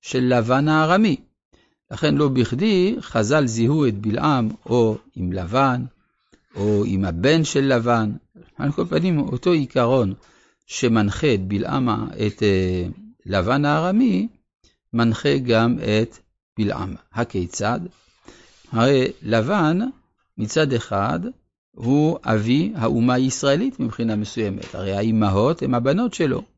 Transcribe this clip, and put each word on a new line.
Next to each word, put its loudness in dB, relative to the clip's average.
של -2
לבן 2
הארמי. 2
לכן 0
לא 4
בכדי 2
חז"ל 0
זיהו 2
את -2
בלעם 0
או 2
עם -6
לבן, -2
או 2
עם 0
הבן 2
של 0
לבן. 0
על -2
כל -2
פנים, 0
אותו -2
עיקרון 2
שמנחה 0
את -2
בלעם, -2
את, -4
אה, 2
לבן 0
הארמי, 2
מנחה 2
גם 2
את -2
בלעם. -4
הכיצד? -4
הרי 2
לבן, 0
מצד 0
אחד, -2
הוא 0
אבי 0
האומה 0
הישראלית 0
מבחינה -2
מסוימת. -6
הרי -6
האימהות 2
הן -2
הבנות 0
שלו. -2